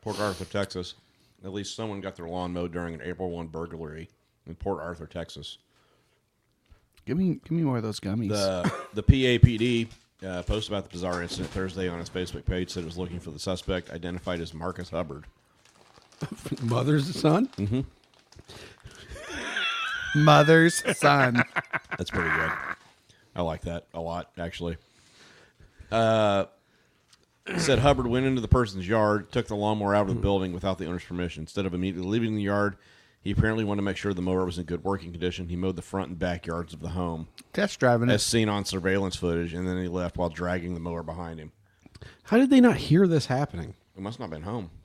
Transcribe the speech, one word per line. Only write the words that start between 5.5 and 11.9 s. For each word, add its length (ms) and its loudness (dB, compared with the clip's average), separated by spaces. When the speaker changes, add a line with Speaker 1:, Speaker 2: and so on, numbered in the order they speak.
Speaker 2:
Give 120 -2
me, 180 2
give 80 -4
me 100 2
more 140 2
of 80 -2
those 160 -4
gummies. 300 -2
Speaker 1:
The, 420 0
the 100 -4
P 220 8
A 120 6
P 180 8
D, 320 2
uh, 160 -6
posted 300 -4
about 120 -2
the 60 -20
bizarre 320 -4
incident 280 -6
Thursday 380 -4
on 120 -6